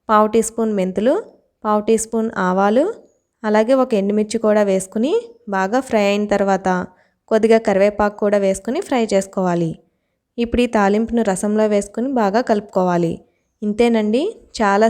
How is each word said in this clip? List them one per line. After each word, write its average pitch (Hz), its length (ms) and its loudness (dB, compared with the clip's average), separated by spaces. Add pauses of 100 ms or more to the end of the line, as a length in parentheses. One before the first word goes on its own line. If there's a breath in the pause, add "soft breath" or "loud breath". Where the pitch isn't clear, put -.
(100)
పావు 214 240 4
టీ 226 160 4
స్పూన్ 220 300 -2
మెంతులు, 196 360 0 (480)
పావు 214 240 0
టీ 226 80 4 (100)
స్పూన్ 226 260 -4 (160)
ఆవాలు, 208 380 2 (640)
అలాగే 220 340 2
ఒక 254 160 -2
ఎండుమిర్చి 214 440 -2
కూడా 214 260 2
వేసుకుని 196 420 -2 (440)
బాగా 190 320 0
ఫ్రై 214 240 0
అయిన 208 220 0
తర్వాత 196 360 0 (600 soft breath)
కొద్దిగా 220 360 4
కరివేపాకు 208 540 2
కూడా 208 240 2
వేసుకుని 196 440 -2
ఫ్రై 254 120 0 (120)
చేసుకోవాలి. 185 560 -2 (760)
ఇప్పుడు 233 220 0
ఈ - 20 2 (100)
తాలింపును 220 540 0
రసంలో 208 420 0
వేసుకుని 208 380 -4 (100)
బాగా 208 200 0 (100)
కలుపుకోవాలి. 185 600 0 (560)
ఇంతేనండి, 226 560 0 (380)
చాలా 208 300 2